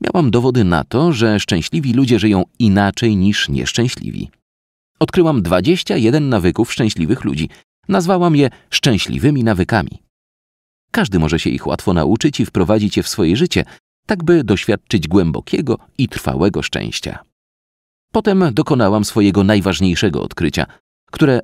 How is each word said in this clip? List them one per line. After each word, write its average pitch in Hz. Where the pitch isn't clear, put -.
miałam 151
dowody 123
na 85
to, 156
że 107
szczęśliwi 135
ludzie 123
żyją 101
inaczej 101
niż 98
nieszczęśliwi. 69
Odkryłam 160
dwadzieścia 127
jeden 135
nawyków 101
szczęśliwych 110
ludzi. 76
Nazwałam 175
je 143
szczęśliwymi 117
nawykami. 92
Każdy 110
może 78
się -
ich 67
łatwo 80
nauczyć 87
i 110
wprowadzić 104
je 90
w -
swoje 90
życie, 165
tak 185
by 165
doświadczyć 101
głębokiego 95
i 127
trwałego 78
szczęścia. -
Potem 196
dokonałam 107
swojego 101
najważniejszego 92
odkrycia, -
które 135